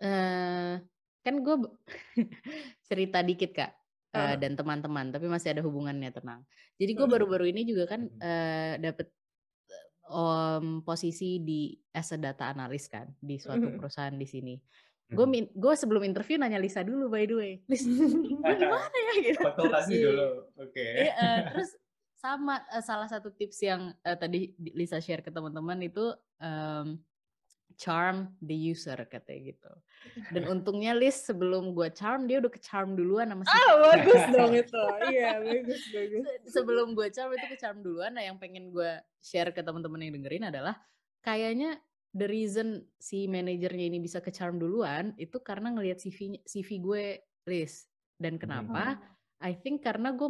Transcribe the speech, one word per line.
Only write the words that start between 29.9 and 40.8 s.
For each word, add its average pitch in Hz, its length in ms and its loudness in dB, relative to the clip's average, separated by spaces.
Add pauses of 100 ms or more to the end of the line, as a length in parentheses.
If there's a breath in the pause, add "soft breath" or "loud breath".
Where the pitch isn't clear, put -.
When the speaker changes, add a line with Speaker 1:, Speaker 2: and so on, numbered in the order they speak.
Speaker 1:
Dan 175 160 -2
Speaker 3:
<laughs> 185 80 0
Speaker 1:
untungnya 208 400 0
Lis 262 240 4
sebelum 185 560 0
gue 165 160 0
charm, 247 320 -2
dia 254 160 2
udah 240 80 2
ke-charm 196 480 -4
duluan 196 320 2
sama 190 160 -6
si 349 80 6
Speaker 2:
Oh, 403 320 10
bagus 330 380 12 (100)
dong 240 240 8
itu. 233 260 2 (220)
Iya, 240 320 4
bagus, 233 440 -2 (120)
bagus. 208 320 -2
Speaker 1:
Se-, 254 240 -8
sebelum 233 480 2
gue 208 160 0
charm 254 240 -6
itu 247 80 -6
ke-charm 247 400 -8
duluan. 180 320 -6
Nah, 214 80 -6
yang 190 160 -10
pengen 185 320 -14
gue 170 240 -2 (240)
share 170 320 -2
ke 175 80 -6
teman-teman 160 400 -6
yang 156 160 -8
dengerin 160 320 -6
adalah 151 240 -6 (480)